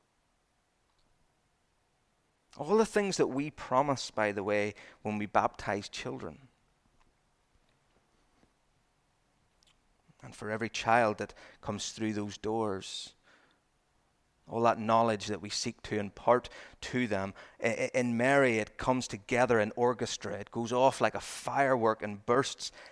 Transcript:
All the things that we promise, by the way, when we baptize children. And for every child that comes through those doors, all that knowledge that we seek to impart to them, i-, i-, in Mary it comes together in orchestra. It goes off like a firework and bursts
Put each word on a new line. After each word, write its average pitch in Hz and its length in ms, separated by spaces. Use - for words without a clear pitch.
All 156 180
the 226 80
things 202 320
that 131 120
we 143 220
promise, 135 600
by 107 220
the 101 120
way, 104 300
when 107 160
we 104 80
baptize 104 640
children. 123 600
And 123 120
for 107 160
every 110 180
child 113 500
that 104 140
comes - 300
through 110 200
those 104 240
doors, 107 800
all 117 120
that 117 180
knowledge 113 460
that 98 160
we 104 80
seek - 320
to - 160
impart 120 500
to 123 260
them, 98 280
i-, - 60
i-, 120 240
in 120 240
Mary 127 420
it - 200
comes 127 280
together 120 540
in 107 160
orchestra. 120 560
It 101 180
goes 117 220
off 127 300
like 107 120
a 98 60
firework 123 800
and 104 220
bursts - 480